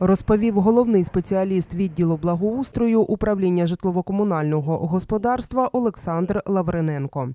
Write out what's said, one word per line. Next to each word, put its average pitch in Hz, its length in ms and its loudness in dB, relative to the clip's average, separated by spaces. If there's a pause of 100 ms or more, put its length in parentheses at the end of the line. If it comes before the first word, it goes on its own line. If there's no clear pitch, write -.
розповів 202 600 2
головний 226 440 4
спеціаліст 190 720 -2
відділу 165 420 0
благоустрою 220 840 0
управління 190 680 0
житлово-комунального 170 1080 -2
господарства 233 960 -2
Олександр 190 720 -2
Лавриненко. 156 880 -2